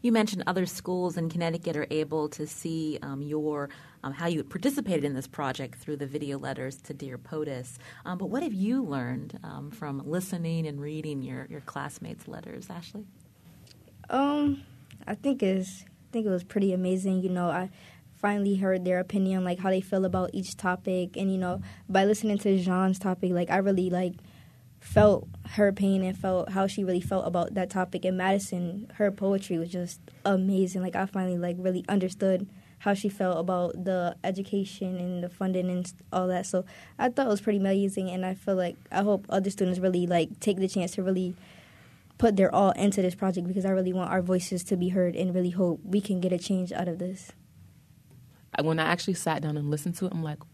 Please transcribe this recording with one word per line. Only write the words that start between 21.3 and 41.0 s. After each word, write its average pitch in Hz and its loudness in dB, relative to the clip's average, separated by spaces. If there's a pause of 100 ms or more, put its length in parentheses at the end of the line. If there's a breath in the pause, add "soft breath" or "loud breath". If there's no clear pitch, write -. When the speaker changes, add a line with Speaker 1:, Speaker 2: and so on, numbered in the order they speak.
Speaker 2:
you 190 0
know, 185 -2 (280 loud breath)
by 190 6
listening 208 4
to 196 4
Jean's 185 4
topic, 185 0
like, 175 2
I 180 4
really, 190 2
like, 180 0 (680 loud breath)
felt - 6 (240)
her 202 4
pain 196 2
and 185 -2
felt 185 0
how 196 2
she 196 -2
really 180 2
felt - 0
about 175 0
that 185 0
topic. 185 -2
And 185 2
Madison, 190 0
her 208 4
poetry 196 0
was 165 -2
just 175 -6 (260)
amazing. 190 2
Like, 185 -4
I 190 0
finally, 185 -2
like, 175 -2
really 185 0
understood 190 2 (320 loud breath)
how 202 2
she 202 0
felt 185 0
about 180 -2
the 180 0
education 190 -4
and 180 -4
the 175 -6
funding 185 -2
and 180 -2
s-, - -10 (180)
all 185 2
that. 180 0
So 180 0 (360 loud breath)
I 254 4
thought 262 2
it 233 0
was 208 2
pretty 208 2
amazing, 196 2
and 185 -2
I 185 -2
feel 190 0
like, 175 0 (160)
I 190 2
hope 202 2
other 196 2
students 185 0
really, 180 2
like, 170 2
take 196 0
the 190 2
chance 185 -2
to 190 -4